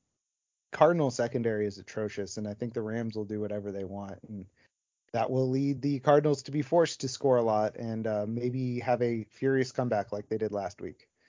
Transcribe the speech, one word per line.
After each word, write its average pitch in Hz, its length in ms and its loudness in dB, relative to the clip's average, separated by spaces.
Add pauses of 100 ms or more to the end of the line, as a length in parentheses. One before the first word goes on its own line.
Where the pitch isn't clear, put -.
(720)
Cardinal 156 380 6
secondary 117 560 0
is 98 100 -8
atrocious, 101 580 -8
and 107 140 -6
I 104 40 -6
think 117 200 -8
the 120 80 -4
Rams 110 340 -4
will 107 80 -4
do 104 160 -6
whatever 104 320 -6
they 98 140 -6
want, 98 420 -10
and 101 180 -12 (680)
that 113 180 0
will 131 180 2
lead 135 320 0
the 143 180 0
Cardinals 147 440 4
to 139 80 -12
be 151 100 0
forced 165 400 2
to 135 60 -2
score 131 300 4
a 117 60 4
lot 107 340 2
and, 113 300 -4
uh, 107 200 0
maybe 123 540 -2
have 123 200 2
a 117 220 0
furious 131 480 0
comeback 113 400 0
like 104 160 -6
they 110 100 0
did 107 140 -2
last 98 300 -6
week. - 260 -12 (220)